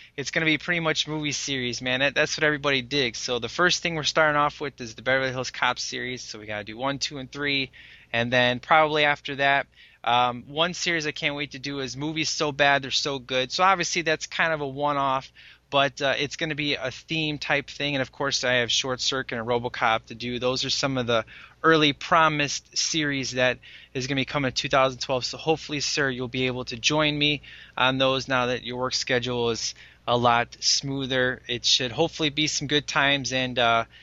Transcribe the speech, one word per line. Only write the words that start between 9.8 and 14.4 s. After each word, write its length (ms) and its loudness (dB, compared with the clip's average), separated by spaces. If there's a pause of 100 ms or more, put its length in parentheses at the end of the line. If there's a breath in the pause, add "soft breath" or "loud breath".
um, 420 2
one 280 -2
series 320 -2
I 60 -2
can't 220 -4
wait 160 -8
to 80 -12
do 220 -6
is 160 -6
Movies 340 -4
So 220 -2
Bad 300 4
They're 100 -8
So 260 -2
Good. 320 -2
So 140 2
obviously 380 2
that's 240 -2
kind 260 0